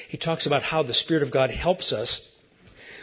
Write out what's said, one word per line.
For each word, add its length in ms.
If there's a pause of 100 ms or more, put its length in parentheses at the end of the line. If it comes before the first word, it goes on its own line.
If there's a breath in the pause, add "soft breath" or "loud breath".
he 80
talks 300
about 160
how 180
the 120
Spirit 280
of 100
God 200
helps 420
us 260 (840 loud breath)